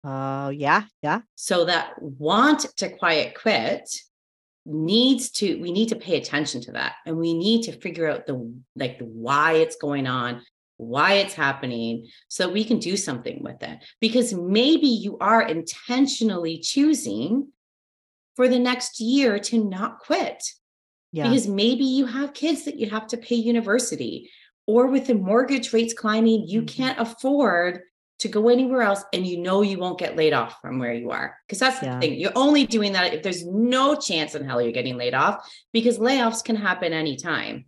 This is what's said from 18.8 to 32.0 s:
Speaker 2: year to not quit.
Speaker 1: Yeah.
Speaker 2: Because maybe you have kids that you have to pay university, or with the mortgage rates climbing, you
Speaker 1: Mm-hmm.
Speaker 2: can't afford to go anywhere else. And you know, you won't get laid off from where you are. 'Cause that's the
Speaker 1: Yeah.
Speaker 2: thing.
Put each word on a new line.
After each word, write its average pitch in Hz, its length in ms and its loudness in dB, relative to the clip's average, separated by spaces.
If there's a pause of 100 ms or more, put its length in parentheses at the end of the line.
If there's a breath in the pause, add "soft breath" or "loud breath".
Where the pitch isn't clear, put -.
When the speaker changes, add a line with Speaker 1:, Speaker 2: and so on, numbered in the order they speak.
Speaker 2:
year 233 400 2
to 220 240 0
not 190 360 -6
quit. - 440 -4 (680)
Speaker 1:
Yeah. 151 180 -2
Speaker 2:
Because 233 180 2
maybe 226 360 2
you 262 220 2
have 269 280 -6
kids 302 320 -2
that 294 140 -8
you 214 100 -4
have 220 180 -6
to 233 100 -6
pay 240 180 -2
university, 226 920 0 (380 loud breath)
or 240 200 6
with 262 200 2
the 240 80 4
mortgage 233 580 2
rates 226 200 2
climbing, 220 540 2
you 214 140 -2
Speaker 1:
Mm-hmm. - 220 -8
Speaker 2:
can't 262 160 -2
afford 220 840 0 (380)
to - 100 -4
go 214 200 4
anywhere 254 340 4
else. 196 200 0 (100)
And 180 120 0
you 180 140 -2
know, 190 240 2
you 196 160 0
won't 180 200 -4
get - 160 -4
laid 156 180 4
off 117 280 -2
from - 160 -6
where 120 160 -2
you 120 160 -6
are. 67 260 -6 (140)
'Cause 196 100 -6
that's 262 200 2
the 139 80 -6
Speaker 1:
Yeah. 127 120 -4
Speaker 2:
thing. 135 200 0